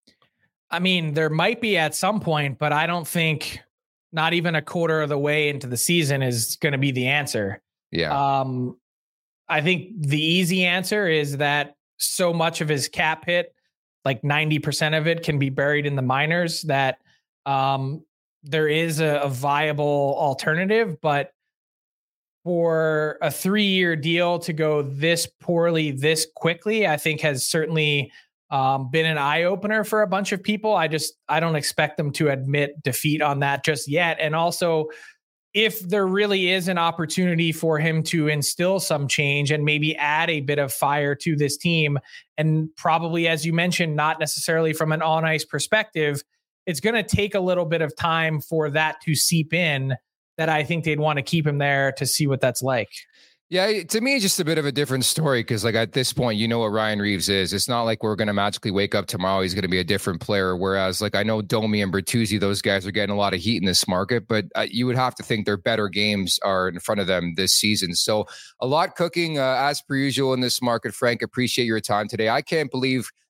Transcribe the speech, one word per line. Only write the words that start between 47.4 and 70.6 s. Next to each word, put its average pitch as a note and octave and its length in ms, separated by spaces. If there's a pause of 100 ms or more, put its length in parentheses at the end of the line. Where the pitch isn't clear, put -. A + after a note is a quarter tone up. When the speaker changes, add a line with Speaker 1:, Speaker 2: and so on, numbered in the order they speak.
Speaker 1:
bit E3 160
of D3+ 140
time D#3+ 440
for D#3 300
that D#3 320
to D#3 140
seep D#3+ 380
in, C#3+ 420 (420)
that D#3+ 120
I D3+ 140
think E3 200
they'd D3+ 160
wanna D3+ 240
keep D#3+ 240
him C#3+ 100
there C#3 360
to C3+ 120
see D3 220
what C3 140
that's B2 200
like. B2 280 (580)
Speaker 2:
Yeah, G3 360
to G#3+ 180
me, C4+ 140
it's A#3+ 80
just F#3+ 160
a F#3 40
bit D#3 140
of D3+ 80
a C#3+ 60
different C3 340
story C#3 380
'cause, A2+ 200
like, A2+ 120
at A2+ 180
this B2+ 180
point, A#2+ 280
you A2+ 80
know A#2 100
what A2+ 120
Ryan G#2+ 300
Reaves G2+ 300
is. F#2+ 240
It's G2+ 160
not A#2 140
like A2+ 180
we're G#2+ 140
gonna G#2 180
magically G2+ 380
wake G2 240
up G2 100
tomorrow, F#2+ 380
he's F2+ 100
gonna F#2 140
be F2+ 100
a F2+ 60
different F#2 360
player. F#2+ 380
Whereas, F#2+ 420
like, G#2 140
I G2+ 80
know A2 220
Domi G#2+ 400
and F#2 100
Bertuzzi, G#2 460
those G2 240
guys G2 240
are G#2 40
getting G#2 220
a G2+ 40
lot G2+ 180
of F2+ 40
heat G#2 180
in E2+ 80
this F2+ 220
market, G2+ 400
but, G#2+ 180 (100)
uh, A2 120
you A#2+ 200
would B2 80
have B2+ 200
to - 80
think G#2+ 220
their G#2 120
better G#2+ 320
games G2+ 540
are F#2+ 240
in F2+ 120
front G2+ 220
of F#2+ 40
them F2 300
this F#2 180
season. G2 400
So G#2+ 320 (340)
a A#2+ 60
lot D#3 300
cooking, E3+ 420
uh, C3 220
as C#3+ 200
per - 160
usual C3+ 380
in B2+ 60
this B2 200
market. A#2 360